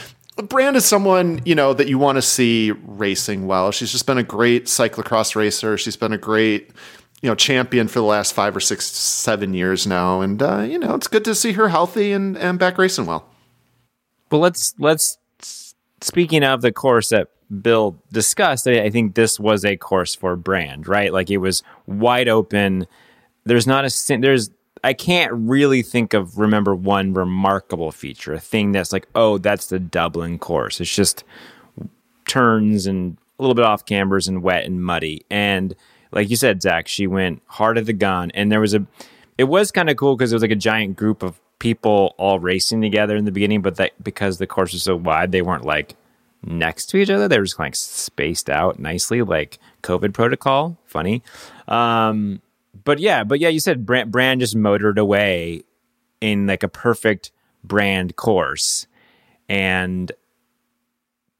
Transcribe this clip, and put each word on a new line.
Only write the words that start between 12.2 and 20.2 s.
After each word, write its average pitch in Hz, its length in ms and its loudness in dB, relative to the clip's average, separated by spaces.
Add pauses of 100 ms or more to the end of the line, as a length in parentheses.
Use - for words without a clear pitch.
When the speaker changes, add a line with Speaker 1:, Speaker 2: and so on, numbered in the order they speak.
Speaker 1:
and 180 220 -2
back 180 180 2
racing 185 300 0
well. 165 180 -6 (1040)
Speaker 2:
But 151 100 2
let's, 175 400 0
let's, 156 400 0 (220)
s-, - 340 -18 (260)
speaking 156 440 2
of 135 180 2
the 120 100 4
course 120 380 2
that 107 180 2 (340)
Bill 110 340 2 (160)
discussed, 139 560 0
I, 120 140 4
I 107 80 2
think 107 240 0
this 113 260 2
was 107 240 2
a 101 120 2
course 90 380 -2
for 90 220 -4